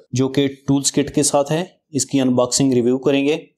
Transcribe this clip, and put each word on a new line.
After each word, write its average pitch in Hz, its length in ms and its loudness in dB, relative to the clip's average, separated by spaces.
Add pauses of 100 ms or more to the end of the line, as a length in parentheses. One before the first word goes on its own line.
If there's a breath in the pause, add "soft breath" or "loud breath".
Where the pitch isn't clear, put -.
(160)
जो 131 140 2
कि 139 180 2 (200)
टूल्स 139 240 0
किट 143 200 -2
के 151 140 0
साथ 143 260 0
है, 165 280 -6 (140)
इसकी 139 260 -2
अनबॉक्सिंग 127 540 2
रिव्यू 123 260 2
करेंगे 143 400 0 (180)